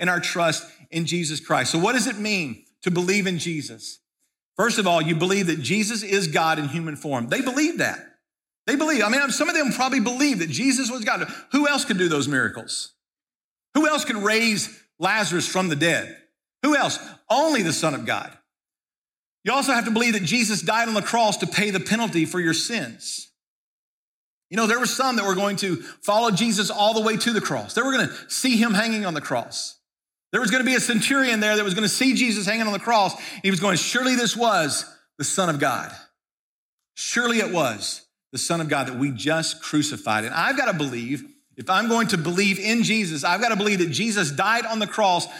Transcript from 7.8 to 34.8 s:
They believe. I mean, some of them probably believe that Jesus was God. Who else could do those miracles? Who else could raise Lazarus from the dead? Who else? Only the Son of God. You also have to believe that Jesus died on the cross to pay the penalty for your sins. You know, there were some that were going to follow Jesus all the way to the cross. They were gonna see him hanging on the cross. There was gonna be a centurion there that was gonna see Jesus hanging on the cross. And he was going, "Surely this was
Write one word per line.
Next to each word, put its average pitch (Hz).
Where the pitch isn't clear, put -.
They 262
believe. 302
I 208
mean, 269
some 302
of 349
them 285
probably 262
believe 247
that 170
Jesus 233
was 247
God. 208
Who 285
else 269
could 202
do 180
those 143
miracles? 117
Who 302
else 302
could 226
raise 214
Lazarus 175
from 185
the 151
dead? 143
Who 294
else? 185
Only 277
the 160
Son 156
of 113
God. 110
You 208
also 269
have 226
to 233
believe 226
that 208
Jesus 208
died 220
on 220
the 202
cross 226
to 190
pay 208
the 190
penalty 190
for 180
your 165
sins. -
You 180
know, 226
there 233
were 247
some 254
that 208
were 196
going 202
to 190
follow 226
Jesus 202
all 208
the 220
way 220
to 233
the 208
cross. 110
They 226
were 269
gonna 220
see 254
him 220
hanging 214
on 170
the 147
cross. -
There 214
was 240
gonna 254
be 254
a 240
centurion 240
there 214
that 214
was 190
gonna 208
see 262
Jesus 208
hanging 220
on 208
the 196
cross. 214
And -
he 196
was 180
going, 190
"Surely 254
this 240
was 196